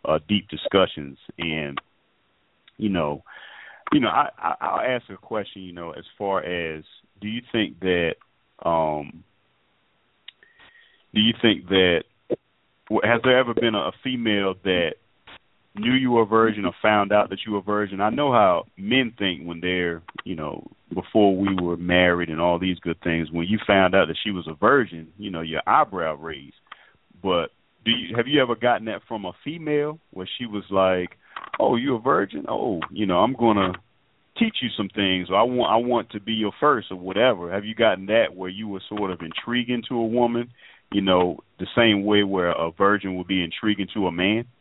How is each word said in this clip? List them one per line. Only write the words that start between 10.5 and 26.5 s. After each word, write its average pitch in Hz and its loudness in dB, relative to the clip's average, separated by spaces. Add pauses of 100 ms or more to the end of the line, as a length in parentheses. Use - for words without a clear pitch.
do 107 2
you 113 2
think 95 2
that, 90 4 (840)
w-, 107 0
has 123 4
there 127 4
ever 120 0
been 117 0
a, 95 -2
a 95 -4 (120)
female 107 -2 (100)
that 87 2 (840)
knew 113 0
you 127 2
were 117 4
a - 4
virgin 107 2
or 87 -2
found 104 2
out 104 2
that 95 -8
you 110 -6
were 101 -2
a 92 -8
virgin? 101 -4
I 107 0
know 139 0
how 95 4 (120)
men 113 0
think 85 -4
when 85 -10
they're, 87 -2 (240)
you 95 -6
know, 76 -10 (260)
before 98 4
we 95 0
were 87 -2
married 87 4
and 78 -4
all 87 2
these 92 -2
good 82 -4
things, 82 -2
when 85 -4
you 107 0
found 95 4
out 90 4
that 80 -6
she 107 -4
was 87 -6
a 80 -10
virgin, 98 0 (100)
you 104 -10
know, 82 -8
your 80 -6
eyebrow 95 0
raised. 71 -14 (680)